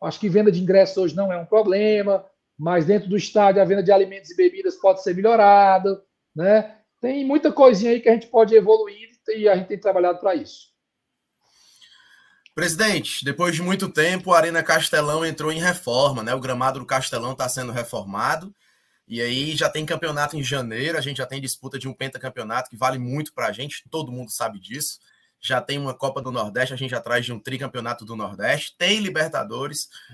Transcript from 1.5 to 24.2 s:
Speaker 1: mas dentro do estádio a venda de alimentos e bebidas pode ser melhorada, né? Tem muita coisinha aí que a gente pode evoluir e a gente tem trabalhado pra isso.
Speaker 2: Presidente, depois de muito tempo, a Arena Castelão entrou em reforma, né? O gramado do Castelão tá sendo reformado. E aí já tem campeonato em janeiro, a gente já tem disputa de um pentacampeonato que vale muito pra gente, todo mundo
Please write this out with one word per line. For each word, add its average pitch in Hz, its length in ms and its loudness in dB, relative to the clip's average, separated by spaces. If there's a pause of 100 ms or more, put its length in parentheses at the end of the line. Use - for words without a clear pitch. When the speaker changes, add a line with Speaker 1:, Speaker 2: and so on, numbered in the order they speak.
Speaker 1:
mas 165 280 0
dentro 202 240 2
do 208 80 0
estádio 196 440 4
a 185 40 4
venda 190 180 0
de 185 80 4
alimentos 196 400 2
e - 60 -20
bebidas 185 400 2
pode 190 260 2
ser 185 100 -2
melhorada, 196 880 6 (320)
né? 202 440 2 (240)
Tem 269 240 -4
muita 294 260 0
coisinha 240 400 6
aí 233 80 2
que 233 80 -4
a 226 60 8
gente 226 140 -4
pode 226 280 6
evoluir 214 540 4 (260)
e 208 140 2
a 190 80 6
gente 185 100 -6
tem 202 120 -8
trabalhado 180 400 0
pra 190 160 0
isso. - 360 -12 (1800)
Speaker 2:
Presidente, 170 720 -2
depois 170 300 -2
de 170 80 -4
muito 190 260 -2
tempo, 180 440 0
a 170 40 8
Arena 165 240 2
Castelão 160 640 0
entrou 156 260 -6
em 160 80 -6
reforma, 135 640 0
né? 117 140 -4
O 135 40 -4
gramado 127 400 -4
do 123 60 -14
Castelão 131 480 -4
tá 127 160 -6
sendo 123 220 -8
reformado. 120 800 -6 (540)
E 117 140 -8
aí 135 340 -4
já 151 140 0
tem 156 160 -6
campeonato 151 520 -6
em 139 60 -6
janeiro, 127 540 -6
a 143 40 -4
gente 135 160 -8
já 131 80 -8
tem 135 160 -10
disputa 131 380 -8
de 131 80 -10
um 131 60 -10
pentacampeonato 120 760 -8
que 117 80 -18
vale 131 220 -2
muito 127 340 -8
pra 113 180 -6
gente, 131 380 -12
todo 147 220 -8
mundo 123 200 -12